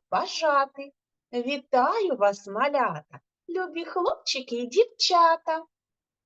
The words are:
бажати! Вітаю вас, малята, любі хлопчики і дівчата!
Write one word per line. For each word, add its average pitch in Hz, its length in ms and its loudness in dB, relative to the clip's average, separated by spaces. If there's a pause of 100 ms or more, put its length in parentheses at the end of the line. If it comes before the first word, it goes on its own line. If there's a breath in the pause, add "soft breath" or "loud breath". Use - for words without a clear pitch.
(120)
бажати! 277 800 0 (420)
Вітаю 277 840 0
вас, 202 320 0
малята, 220 720 -2 (300)
любі 339 360 -6
хлопчики 359 680 -4
і 247 100 -4
дівчата! 330 1000 2 (600)